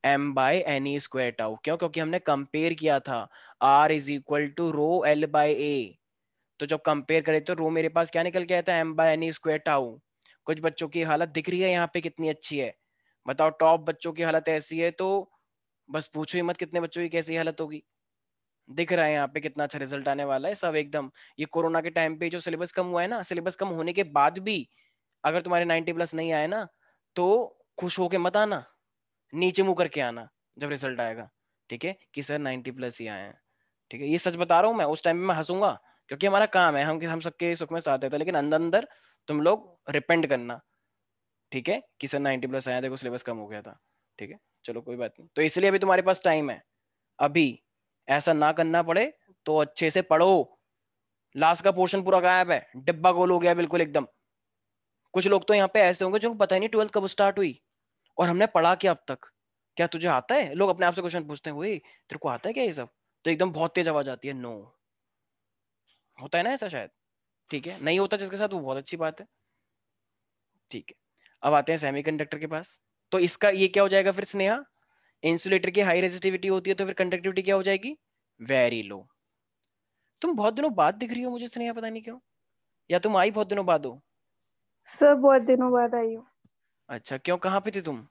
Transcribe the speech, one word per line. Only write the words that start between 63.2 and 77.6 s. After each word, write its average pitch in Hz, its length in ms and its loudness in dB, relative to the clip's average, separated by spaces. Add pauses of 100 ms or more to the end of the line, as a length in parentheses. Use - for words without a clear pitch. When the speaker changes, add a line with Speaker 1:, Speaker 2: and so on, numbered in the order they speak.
Speaker 1:
तो 165 60 2
एकदम 170 220 2
बहुत 160 220 -2
तेज 170 140 2
आवाज 147 200 0
आती 131 200 -10
है, 139 80 -10
"No।" 120 180 -10 (1600)
होता 143 200 -2
है 175 60 2
ना 240 80 0
ऐसा 240 160 -6
शायद, 123 220 -8 (600)
ठीक 143 160 -8
है? 175 180 -12
नहीं 165 140 2
होता 196 180 0
जिसके 196 200 -8
साथ, 208 120 -2
वो 190 120 -6
बहुत 135 160 -6
अच्छी 139 200 -10
बात 160 240 -6
है, 214 60 -18 (1400)
ठीक - 200 -14
है। - 60 -20 (460)
अब 143 120 4
आते 147 180 4
हैं 165 60 0
सेमीकंडक्टर 147 600 -4
के 156 80 -10
पास। 160 320 -12 (340)
तो 190 80 2
इसका 175 300 2
ये 190 180 2
क्या 196 140 4
हो 196 60 6
जाएगा 196 240 4
फिर 196 140 -4
स्नेहा? 202 360 -2 (600)
इंसुलेटर 175 480 0
की 190 120 2
हाई 180 180 4
रेजिस्टिविटी 185 480 -2
होती 190 220 0
है 190 60 2
तो 196 80 -4
फिर 190 100 -6
कंडक्टिविटी 185 480 -2
क्या 196 120 2
हो 190 80 2